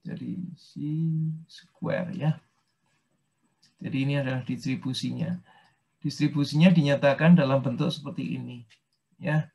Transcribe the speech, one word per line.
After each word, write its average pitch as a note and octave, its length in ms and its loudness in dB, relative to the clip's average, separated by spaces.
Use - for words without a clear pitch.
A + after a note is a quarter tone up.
Jadi D#3 320 -10
C - 240 -14
square - 720 -6
ya. D3+ 180 0
Jadi A#2+ 240 -4
ini C#3+ 160 0
adalah C3 240 -2
distribusinya. B2+ 960 -4
Distribusinya D3 640 2
dinyatakan C#3+ 720 6
dalam C3+ 240 2
bentuk A#2+ 240 -2
seperti - 480 -6
ini, B2 320 -12
ya. D#3 400 -2